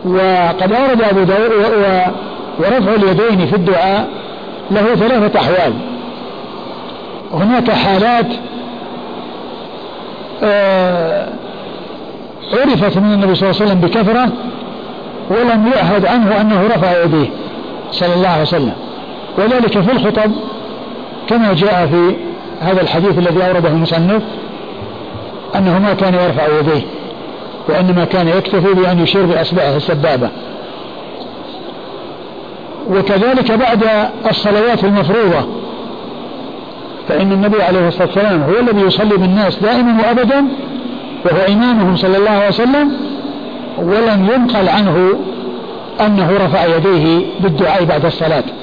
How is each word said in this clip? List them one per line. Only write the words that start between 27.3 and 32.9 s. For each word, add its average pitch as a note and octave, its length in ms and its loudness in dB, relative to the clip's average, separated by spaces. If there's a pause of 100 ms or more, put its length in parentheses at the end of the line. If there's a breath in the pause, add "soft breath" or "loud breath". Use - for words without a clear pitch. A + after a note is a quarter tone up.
وإنما F3+ 360 2
كان F3 240 0
يكتفي F#3 460 2
بأن F3+ 240 2
يشير F3+ 280 2
بأصبعه D#3+ 500 0
السبابة. D3 520 0 (2500)